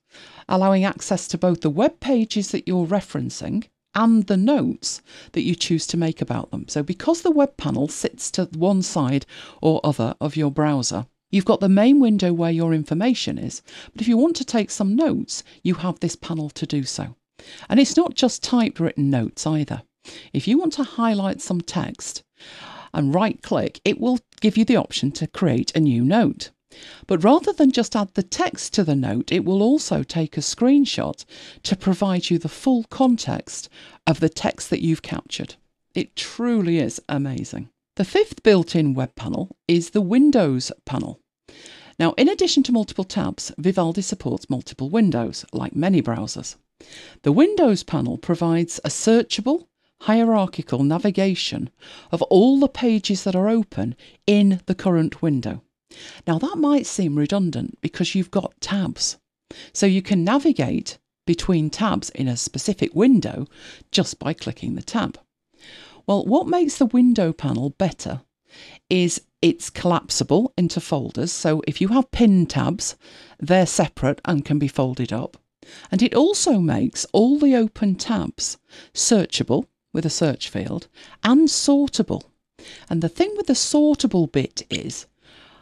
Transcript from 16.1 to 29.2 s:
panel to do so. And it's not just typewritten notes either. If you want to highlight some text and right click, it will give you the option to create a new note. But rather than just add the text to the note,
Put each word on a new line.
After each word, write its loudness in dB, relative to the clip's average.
panel -8
to -8
do -4
so. -10
And 4
it's 4
not 2
just 0
typewritten 0
notes -2
either. -2
If -2
you 4
want 0
to -2
highlight -2
some -4
text -8
and 0
right 0
click, -4
it 0
will 2
give 2
you 4
the 4
option -2
to -6
create 0
a 2
new 4
note. 2
But 2
rather 6
than 4
just -2
add -2
the 0
text -6
to 2
the 2
note, -2